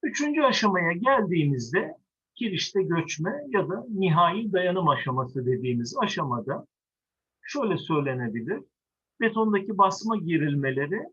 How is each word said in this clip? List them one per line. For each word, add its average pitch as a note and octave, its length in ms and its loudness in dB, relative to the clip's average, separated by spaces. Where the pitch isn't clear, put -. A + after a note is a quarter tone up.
Üçüncü D4 400 0
aşamaya G3 500 4
geldiğimizde F3 1040 2
kirişte G3 480 -2
göçme E3 480 -2
ya F#3+ 200 0
da A3 200 -6
nihai F#3 640 2
dayanım F3+ 360 2
aşaması C3 580 -2
dediğimiz B2 520 -2
aşamada C3 680 -4
şöyle A3 360 -2
söylenebilir. C3 840 -2
Betondaki G#3+ 580 0
basma G#3+ 380 2
gerilmeleri D3 880 0